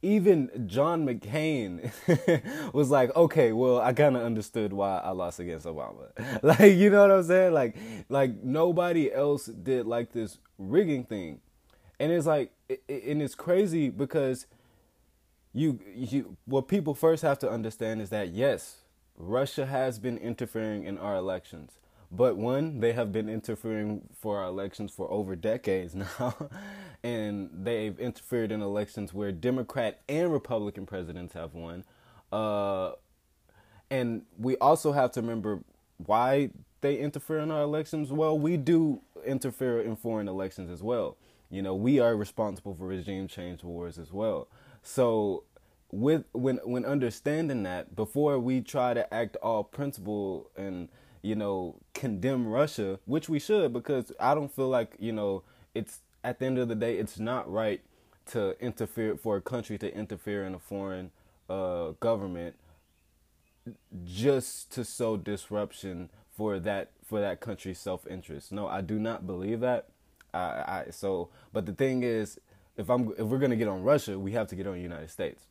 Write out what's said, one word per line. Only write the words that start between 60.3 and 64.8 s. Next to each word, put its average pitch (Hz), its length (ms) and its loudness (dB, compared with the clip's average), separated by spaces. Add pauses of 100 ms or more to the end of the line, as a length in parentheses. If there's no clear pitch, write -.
in 95 100 -8
a 90 40 -12
foreign, 95 520 -8 (380)
uh, 90 420 -2 (100)
government 95 560 -2 (1500)
just 120 680 -2
to 123 120 -6